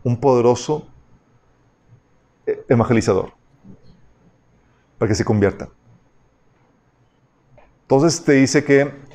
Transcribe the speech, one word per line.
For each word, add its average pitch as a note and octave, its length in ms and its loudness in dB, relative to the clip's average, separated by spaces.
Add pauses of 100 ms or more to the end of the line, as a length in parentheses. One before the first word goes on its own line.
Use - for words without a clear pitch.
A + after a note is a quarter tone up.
un A#2+ 160 -2
poderoso, B2+ 680 0 (1600)
eh, - 220 -6
evangelizador A2+ 640 0 (1700)
para A2+ 120 -2
que G#2+ 60 0
se - 100 -4
conviertan. G2 440 -2 (2000)
Entonces D3+ 420 0
te D3+ 100 2
dice C3+ 300 2
que C#3 280 2 (220)